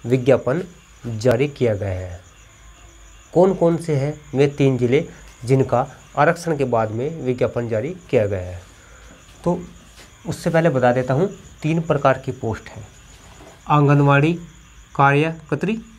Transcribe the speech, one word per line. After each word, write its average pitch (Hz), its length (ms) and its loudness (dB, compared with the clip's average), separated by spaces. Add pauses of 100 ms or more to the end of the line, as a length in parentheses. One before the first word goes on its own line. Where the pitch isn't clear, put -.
विज्ञापन 127 580 2 (440)
जारी 117 420 0
किया 120 260 0
गया 98 160 -6
है। 92 300 -10 (1120)
कौन 185 200 4
कौन 170 220 0
से 156 200 -4
हैं 143 240 -4 (140)
वे 139 140 2
तीन 135 300 2
जिले 127 260 2 (400)
जिनका 127 420 2 (320)
आरक्षण 165 380 0
के 139 80 -2
बाद 113 260 -2
में 139 320 -6
विज्ञापन 123 460 -2
जारी 117 260 -4 (160)
किया 110 160 2
गया 98 140 -4
है? 90 200 -12 (840)
तो 175 160 0 (640)
उससे 170 240 -4
पहले 165 200 2
बता 123 220 2
देता 127 220 0
हूँ, 185 140 0 (340)
तीन 165 180 0
प्रकार 143 380 0
की 123 140 -8
पोस्ट - 360 -8
है, - 140 -18 (840)
आंगनवाड़ी 143 640 4 (640)
कार्यकर्त्री 156 840 0 (180)